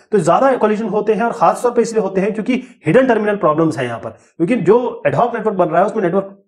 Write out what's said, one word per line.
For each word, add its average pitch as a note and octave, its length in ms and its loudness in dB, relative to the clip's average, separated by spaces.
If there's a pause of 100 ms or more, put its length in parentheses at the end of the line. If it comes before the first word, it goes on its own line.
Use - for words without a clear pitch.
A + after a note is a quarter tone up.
(120)
तो G#3 80 2
ज्यादा G3 360 2
collision G#3+ 320 0
होते G#3+ 260 0
हैं G#3 100 -4
और A#3 80 -2
खासतौर - 400 0
पर A#3+ 100 0
इसलिए G#3+ 200 -2
होते F#3+ 200 -2
हैं G3+ 120 -2
क्योंकि G#3+ 280 -4 (240)
hidden B3 220 4
terminal G#3+ 280 0
problems D#3 420 0
हैं C3 80 -4
यहाँ A#2 140 -8
पर, A2+ 100 -12
क्योंकि - 460 -4
जो A3 520 2
एडहॉक G#3+ 280 0
network G3+ 220 -4
बन F3 100 2
रहा E3+ 140 2
है G#3 40 2
उसमें G#3+ 180 -4
network F#3+ 340 -2 (100)